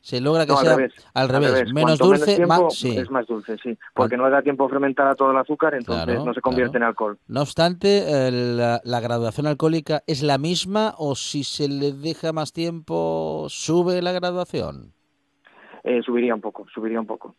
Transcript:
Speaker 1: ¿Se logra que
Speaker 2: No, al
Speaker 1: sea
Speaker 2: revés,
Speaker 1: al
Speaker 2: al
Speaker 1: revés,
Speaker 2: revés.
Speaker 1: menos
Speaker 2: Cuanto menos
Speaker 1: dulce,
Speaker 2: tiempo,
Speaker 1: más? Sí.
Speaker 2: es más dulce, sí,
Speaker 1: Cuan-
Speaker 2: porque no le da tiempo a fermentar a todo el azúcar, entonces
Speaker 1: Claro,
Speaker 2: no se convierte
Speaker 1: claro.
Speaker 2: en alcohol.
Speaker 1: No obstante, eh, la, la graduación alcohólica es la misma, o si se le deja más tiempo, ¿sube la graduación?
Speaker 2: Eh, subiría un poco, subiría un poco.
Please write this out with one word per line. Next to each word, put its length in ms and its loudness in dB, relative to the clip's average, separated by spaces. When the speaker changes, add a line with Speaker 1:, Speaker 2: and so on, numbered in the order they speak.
Speaker 1:
¿Se 180 -6
logra 260 2
que 60 2
Speaker 2:
No, 80 6
al 60 2
Speaker 1:
sea 100 6
Speaker 2:
revés, 160 0
Speaker 1:
al 100 2
Speaker 2:
al 60 0
Speaker 1:
revés, 200 4
Speaker 2:
revés. 240 2
Speaker 1:
menos 240 4
Speaker 2:
Cuanto 60 4
menos 160 8
Speaker 1:
dulce, 160 4
Speaker 2:
tiempo, 300 4
Speaker 1:
más? 80 0
Sí. 220 -2
Speaker 2:
es 140 -4
más 160 -2
dulce, 300 -6
sí, 180 -8
Speaker 1:
Cuan- 40 -12
Speaker 2:
porque 220 0
no 100 0
le 40 4
da 120 4
tiempo 240 0
a 20 -4
fermentar 400 0
a 80 2
todo 160 2
el 40 2
azúcar, 380 0
entonces 300 -4
Speaker 1:
Claro, 200 -2
Speaker 2:
no 80 -2
se 80 -6
convierte 380 0
Speaker 1:
claro. 60 2
Speaker 2:
en 60 2
alcohol. 360 -4
Speaker 1:
No 160 -4
obstante, 640 0
eh, 240 2
la, 540 0
la 160 -2
graduación 480 -2
alcohólica 580 0
es 160 -2
la 160 2
misma, 580 -2
o 200 -4
si 260 -6
se 260 -4
le 220 -2
deja 420 -6
más 200 -6
tiempo, 960 -4
¿sube 520 0
la 120 -2
graduación? 800 -6
Speaker 2:
Eh, 200 0
subiría 320 0
un 60 -6
poco, 340 -12
subiría 260 -4
un 60 -8
poco. 320 -12